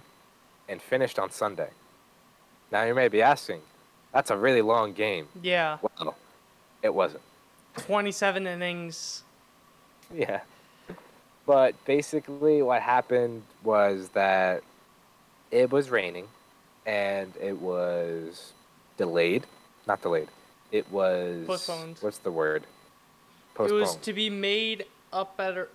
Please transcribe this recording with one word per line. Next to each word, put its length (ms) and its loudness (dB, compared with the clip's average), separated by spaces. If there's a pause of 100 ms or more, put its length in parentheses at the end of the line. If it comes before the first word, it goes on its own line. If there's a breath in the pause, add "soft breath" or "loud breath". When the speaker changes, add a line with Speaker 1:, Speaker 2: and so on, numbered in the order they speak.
(680)
Speaker 1:
and 140 -10
finished 380 -2
on 120 -2
Sunday. 380 -4 (1000)
Now 120 0
you 100 0
may 140 4
be 140 4
asking, 400 2 (500)
"That's 200 0
a 60 2
really 240 4
long 320 2
game." 340 -2 (140)
Speaker 2:
Yeah. 400 0
Speaker 1:
Well, 340 -6 (680)
it 120 0
wasn't. 300 -2 (540)
Speaker 2:
Twenty-seven 680 -2
innings. 760 -8 (880)
Speaker 1:
Yeah. 280 -4 (1040 loud breath)
But 280 6 (120)
basically 760 2
what 200 4
happened 640 0 (200)
was 460 4
that 520 2 (880)
it 220 4
was 180 2
raining 380 -2 (580)
and 540 -2
it 200 -6
was 960 -4 (440)
delayed. 480 0 (420)
Not 140 -2
delayed. 260 -2 (440)
It 200 -2
was 540 -2
Speaker 2:
Postponed. 560 -8
Speaker 1:
What's 180 -6
the 120 -6
word? 320 0 (920)
Speaker 2:
It 60 -4
was 100 2
Speaker 1:
Postponed. 320 0
Speaker 2:
to 100 -6
be 160 -2
made 560 -4 (260)
up 280 -6
at 180 -4
a, 180 -6